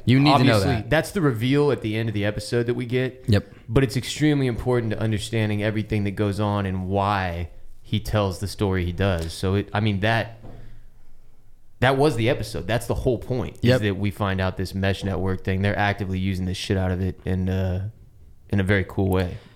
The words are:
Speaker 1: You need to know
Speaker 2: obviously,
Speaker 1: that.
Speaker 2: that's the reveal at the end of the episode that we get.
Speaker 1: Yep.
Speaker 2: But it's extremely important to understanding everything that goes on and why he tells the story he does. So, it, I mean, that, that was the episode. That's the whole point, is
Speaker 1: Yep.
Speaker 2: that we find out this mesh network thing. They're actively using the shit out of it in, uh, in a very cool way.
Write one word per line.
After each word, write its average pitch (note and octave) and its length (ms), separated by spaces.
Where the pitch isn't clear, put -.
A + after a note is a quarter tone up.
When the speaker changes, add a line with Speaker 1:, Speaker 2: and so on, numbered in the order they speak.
Speaker 1:
You B2 140
need C#3+ 180
to B2+ 60
know A#2 140
Speaker 2:
obviously, F#2 260
Speaker 1:
that. A#2 80
Speaker 2:
that's D#3 180
the G3 120
reveal C#3 500
at A2 100
the G#2+ 160
end A2+ 100
of G#2+ 60
the G2+ 100
episode A#2 440
that A#2+ 80
we B2 100
get. B2+ 420
Speaker 1:
Yep. G2+ 240
Speaker 2:
But C3+ 160
it's B2+ 140
extremely C#3+ 480
important A#2+ 460
to - 80
understanding G#2+ 640
everything G#2+ 400
that G2+ 80
goes G2+ 280
on G2+ 280
and F#2 200
why F#2+ 600
he - 180
tells G2+ 420
the G2+ 60
story F#2+ 380
he F2 60
does. E2+ 420
So, F#2+ 220
it, G2+ 180
I G#2 60
mean, G#2 220
that, A2 360
that C3+ 180
was C#3+ 180
the A2+ 140
episode. F2 380
That's A#2 200
the G#2+ 80
whole B2 220
point, A2+ 380
is - 80
Speaker 1:
Yep. A#2+ 180
Speaker 2:
that G2+ 160
we G2+ 140
find F#2+ 280
out F#2 180
this F#2 160
mesh F#2+ 300
network F#2 400
thing. F#2+ 180
They're G2+ 160
actively G2 420
using F#2 260
the F#2 80
shit G2 240
out F#2 140
of F2+ 100
it F#2 240
in, F#2 240
uh, F#2 400
in G2+ 100
a F#2+ 40
very F#2+ 240
cool F#2+ 220
way. F#2 280